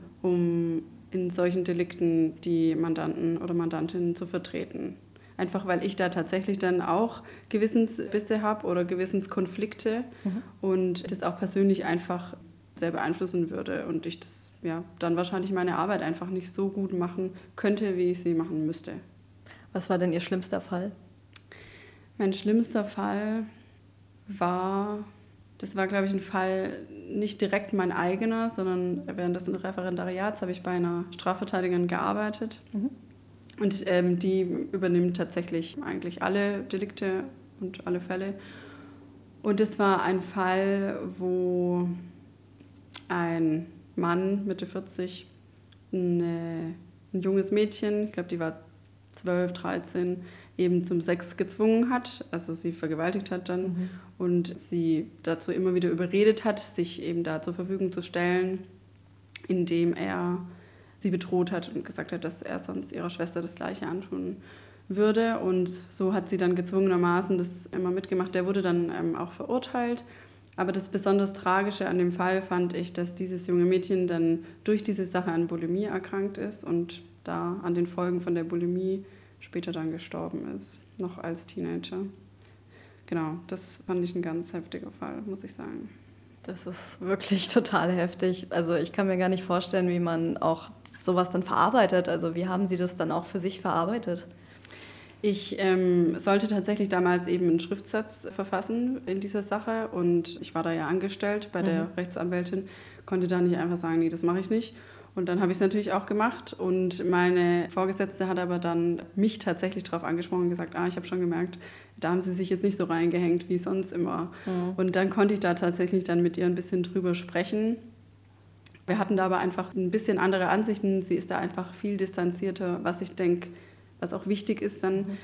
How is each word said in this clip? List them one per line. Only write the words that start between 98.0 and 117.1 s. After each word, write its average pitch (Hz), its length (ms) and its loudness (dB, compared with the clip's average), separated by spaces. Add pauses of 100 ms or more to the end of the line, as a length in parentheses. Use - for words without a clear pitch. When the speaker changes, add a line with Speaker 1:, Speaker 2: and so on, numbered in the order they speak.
Speaker 1:
verfassen 226 720 -2
in 190 140 0
dieser 202 220 -2
Sache 214 460 -2
und 175 520 2
ich - 140 -12
war 165 80 0
da 165 100 0
ja 160 140 -2
angestellt 196 640 0
bei 185 100 0
der 190 220 2
Speaker 2:
Mhm. - 120 -4
Speaker 1:
Rechtsanwältin, 180 720 -2 (380)
konnte 185 200 0
da 180 140 2
nicht 175 160 6
einfach 170 220 0
sagen, 165 220 0
"Nee, 165 100 4
das 165 120 -4
mache 175 160 2
ich 185 120 -4
nicht." 226 260 0 (380)
Und 180 160 0
dann 180 100 2
habe 180 100 4
ich's 180 100 0
natürlich 196 320 4
auch 202 120 2
gemacht 214 540 0
und 185 500 0
meine 180 640 4
Vorgesetzte 190 580 0
hat 180 100 0
aber 175 200 0
dann 170 420 2 (160)
mich 214 220 2
tatsächlich 185 460 -2
drauf 170 200 -4
angesprochen 175 380 0
und 175 80 4
gesagt, 170 260 -4
"Ah, 175 100 0
ich 180 100 -2
habe 175 100 -8
schon 180 140 -2
gemerkt, 175 380 0 (380)
da 160 140 -2
haben 180 100 2
Sie 185 120 -2
sich 185 180 -2
jetzt 185 120 2
nicht 202 140 2
so 180 80 0
reingehängt 170 640 2
wie 180 100 2
sonst 190 340 -2
immer." 175 380 -2 (140)
Speaker 2:
Mhm. 180 320 -2
Speaker 1:
Und 185 200 2
dann 190 120 4
konnte 202 240 4
ich 202 80 0
da 175 140 2
tatsächlich 180 500 2
dann 170 180 4
mit 170 140 2
ihr 175 80 0
ein 180 100 4
bisschen 180 280 0
drüber 180 320 0